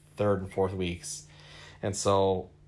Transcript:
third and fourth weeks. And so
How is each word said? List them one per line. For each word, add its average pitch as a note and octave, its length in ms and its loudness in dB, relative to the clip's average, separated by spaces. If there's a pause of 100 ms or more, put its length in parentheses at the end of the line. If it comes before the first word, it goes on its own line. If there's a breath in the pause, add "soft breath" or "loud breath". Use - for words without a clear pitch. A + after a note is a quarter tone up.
(160)
third G2+ 240 2
and F#2 100 -10
fourth F#2+ 220 0
weeks. F2+ 520 -6 (580 loud breath)
And G2+ 120 -2
so F#2+ 540 2 (200)